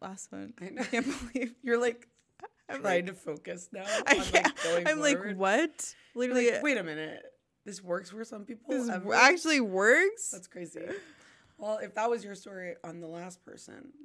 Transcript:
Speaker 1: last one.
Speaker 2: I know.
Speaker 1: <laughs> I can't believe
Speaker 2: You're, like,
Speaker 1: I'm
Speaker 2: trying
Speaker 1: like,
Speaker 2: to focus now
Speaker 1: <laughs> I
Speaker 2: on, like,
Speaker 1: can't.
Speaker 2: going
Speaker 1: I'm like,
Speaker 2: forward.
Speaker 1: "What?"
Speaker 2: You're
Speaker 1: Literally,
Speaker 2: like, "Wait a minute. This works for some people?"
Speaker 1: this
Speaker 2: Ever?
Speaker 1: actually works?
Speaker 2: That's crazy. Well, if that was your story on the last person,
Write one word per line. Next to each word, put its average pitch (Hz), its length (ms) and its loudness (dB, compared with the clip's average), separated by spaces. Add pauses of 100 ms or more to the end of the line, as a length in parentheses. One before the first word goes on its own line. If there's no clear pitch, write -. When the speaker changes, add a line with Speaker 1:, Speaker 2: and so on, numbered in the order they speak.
Speaker 1:
last 190 300 -14
one. - 300 -12
Speaker 2:
I 185 80 -10
know. 247 120 -8
Speaker 1:
<laughs> - 20 -4
I - 20 -4
can't 247 480 -4
believe 240 300 -4
Speaker 2:
You're, 240 180 2
like, 240 260 -2 (640)
Speaker 1:
I'm 277 120 -8
Speaker 2:
trying - 20 -4
Speaker 1:
like, 180 240 2
Speaker 2:
to 196 60 -10
focus 175 600 -10
now 190 100 -10 (120)
Speaker 1:
<laughs> - 120 0
I - 60 6
Speaker 2:
on, - 60 8
like, - 120 -2
Speaker 1:
can't. - 320 2
Speaker 2:
going - 240 2
Speaker 1:
I'm 302 140 2
like, 285 160 4
Speaker 2:
forward. 196 200 -4
Speaker 1:
"What?" 214 580 0 (200)
Speaker 2:
You're 240 60 -2
Speaker 1:
Literally, 247 300 4
Speaker 2:
like, - 120 -2
"Wait 277 140 2
a 196 60 -2
minute. 156 400 -8 (400)
This 190 200 -14
works 180 280 -4
for 220 120 -12
some 214 220 -12
people?" 226 240 -14
Speaker 1:
this 254 200 0
Speaker 2:
Ever? 190 240 -2
Speaker 1:
actually 302 460 6
works? 240 720 4
Speaker 2:
That's 180 160 -14
crazy. - 340 -14 (760)
Well, 214 240 -4
if 202 140 -10
that 220 140 2
was 233 140 -2
your 202 120 -12
story 185 480 -12
on 170 180 -10
the 165 60 -12
last 175 380 -12
person, - 440 -18 (160)